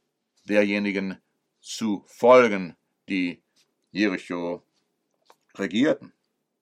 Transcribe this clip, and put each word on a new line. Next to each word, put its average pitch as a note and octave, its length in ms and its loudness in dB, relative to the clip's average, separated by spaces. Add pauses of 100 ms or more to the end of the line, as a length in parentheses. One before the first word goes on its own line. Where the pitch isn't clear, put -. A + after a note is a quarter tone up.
(440)
derjenigen G2+ 760 -2 (420)
zu G#2 460 -8
folgen, A2+ 720 4 (320)
die F#2 320 -6 (520)
Jericho F2 680 -4 (960)
regierten. G2+ 540 -4 (500)